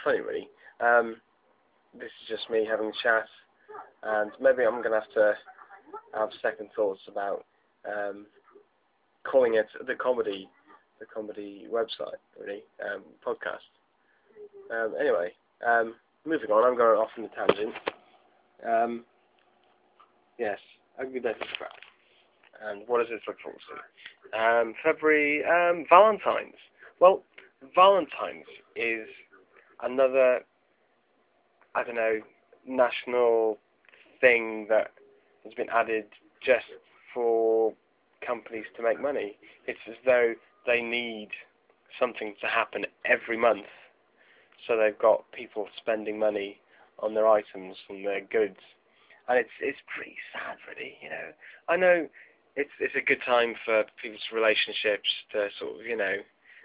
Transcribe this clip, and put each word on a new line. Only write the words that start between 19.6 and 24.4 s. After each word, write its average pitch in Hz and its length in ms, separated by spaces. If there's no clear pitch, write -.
yes, 104 200
Ugly 131 200
Betty 117 200
crap. - 140
And 104 240
what 120 120
does 117 100
this 110 180
look 104 140
forward - 200
to? 107 60
Um, 113 340